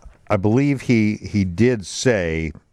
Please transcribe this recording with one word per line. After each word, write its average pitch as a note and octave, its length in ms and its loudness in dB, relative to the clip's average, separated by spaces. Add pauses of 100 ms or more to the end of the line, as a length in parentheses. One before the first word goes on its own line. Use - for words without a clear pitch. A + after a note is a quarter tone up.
(300)
I G#2 80 2
believe B2 440 0
he, A2 360 2
he G2 280 -2
did G2+ 400 0
say E2 640 -2 (220)